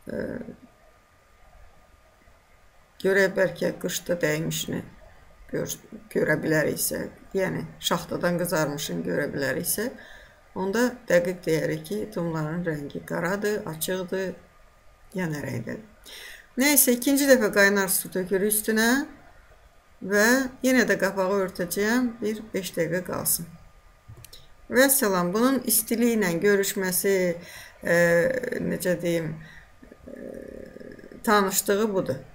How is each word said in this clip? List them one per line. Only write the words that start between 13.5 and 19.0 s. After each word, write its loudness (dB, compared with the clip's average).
açıqdır, -4
ya -4
nə -6
rəngdədir. -8
Nəysə, 4
ikinci 2
dəfə 8
qaynar 6
su -2
tökürük 0
üstünə 2